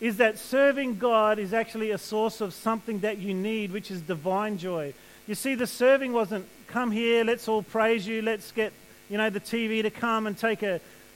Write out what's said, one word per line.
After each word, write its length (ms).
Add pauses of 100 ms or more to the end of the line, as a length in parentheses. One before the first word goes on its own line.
is 160
that 200
serving 600
God 420
is 140
actually 380
a 60
source 440
of 120
something 460
that 200
you 140
need, 380
which 180
is 120
divine 560
joy. 360 (340)
You 80
see, 200
the 100
serving 460
wasn't, 340 (220)
"Come 240
here, 320
let's 240
all 160
praise 420
you, 160
let's 300
get, 220 (360)
you 80
know, 120
the 100
T 280
V 160
to 60
come 380
and 100
take 240
a, 200 (340)